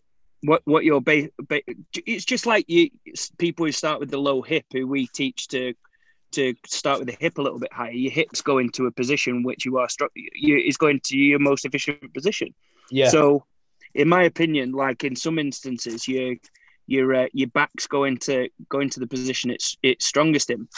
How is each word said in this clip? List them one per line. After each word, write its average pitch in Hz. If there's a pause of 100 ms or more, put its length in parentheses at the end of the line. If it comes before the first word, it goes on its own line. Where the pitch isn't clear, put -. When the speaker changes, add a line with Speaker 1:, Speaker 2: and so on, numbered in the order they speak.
(440)
Speaker 1:
what, 151
what 147
you're 147
ba-, 151 (100)
ba-, 143 (320)
it's 196
just 247
like 220
you, 170 (200)
s-, -
people 165
who 151
start 151
with 139
the 139
low 139
hip 151
who 131
we 135
teach -
to, 127 (600)
to 131 (140)
start -
with 127
the 120
hip 165
a -
little 139
bit 123
higher. 117
Your 127
hips 151
go 135
into 127
a 120
position 123
which 123
you 127
are 123
stru-, -
you, 147
is 139
going 147
to 135
your 143
most 139
efficient 139
position. 131 (380)
Speaker 2:
Yeah. 131
Speaker 1:
So, 143 (520)
in 156
my 180
opinion, 156
like, 135
in 131
some 160
instances, 127
your, 127 (500)
your, 131
uh, 127
your 135
back's -
going 139
to, 127 (200)
going 139
to -
the 127
position 127
it's, -
it's -
strongest 151
in. 117 (100)